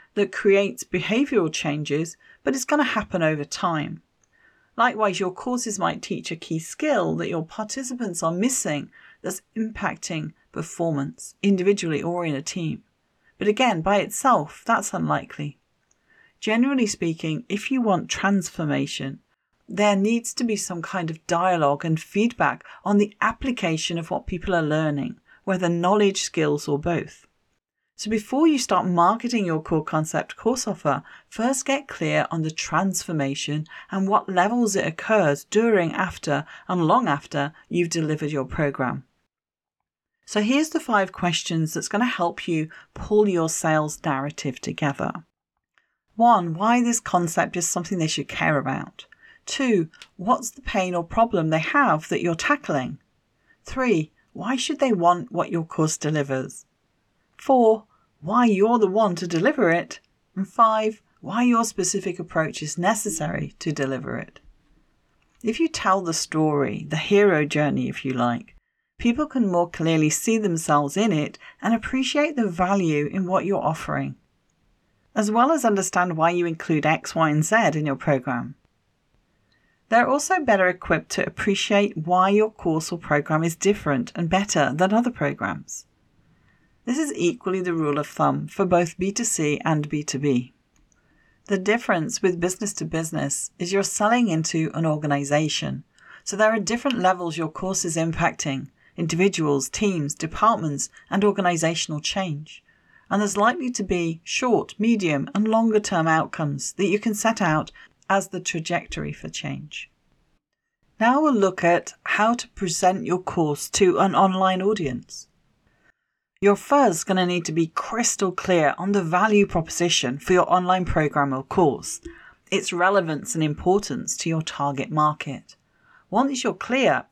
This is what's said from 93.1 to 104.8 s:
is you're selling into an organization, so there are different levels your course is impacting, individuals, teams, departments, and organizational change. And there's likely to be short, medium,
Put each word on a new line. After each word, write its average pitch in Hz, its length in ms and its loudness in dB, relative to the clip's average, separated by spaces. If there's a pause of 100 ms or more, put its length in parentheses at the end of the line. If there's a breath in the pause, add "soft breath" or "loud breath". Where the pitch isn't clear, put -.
is 185 120 -4
you're 196 120 2
selling 226 440 2
into 160 460 0
an 160 120 0
organization, 147 1000 -2 (380 loud breath)
so - 120 -8
there 214 160 4
are 226 80 0
different 220 400 -2
levels 180 380 0
your 160 120 -2
course 185 360 -4
is 165 100 -4
impacting, 156 720 -2 (300 soft breath)
individuals, 165 720 0
teams, 175 460 -2
departments, 165 720 -2 (200 loud breath)
and 202 140 0
organizational 170 800 0
change. 156 600 -6 (480 soft breath)
And 202 120 0
there's 208 160 -2
likely 247 340 2
to 220 120 -4
be 170 420 -2
short, - 520 0
medium, 190 560 2